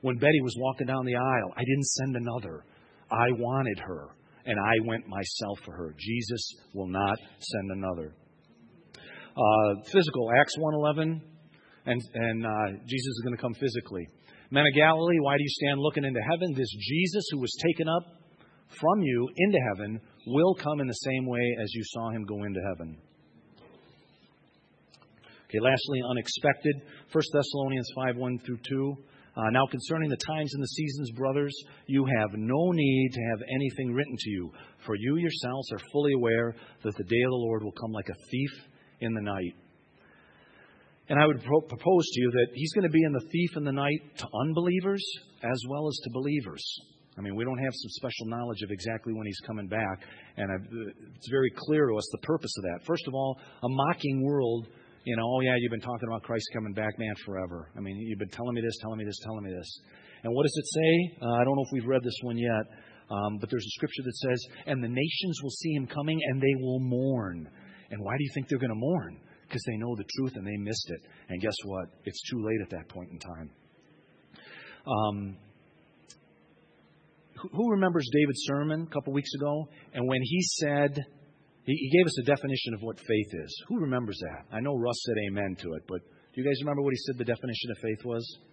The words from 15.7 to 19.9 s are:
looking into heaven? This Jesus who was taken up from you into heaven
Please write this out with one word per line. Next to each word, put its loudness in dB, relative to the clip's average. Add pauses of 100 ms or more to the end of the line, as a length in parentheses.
looking 2
into 0 (100)
heaven? 0
This 0
Jesus 0
who -2
was -2 (120)
taken 2
up 2 (680)
from 4
you 2
into 6 (120)
heaven -4 (260)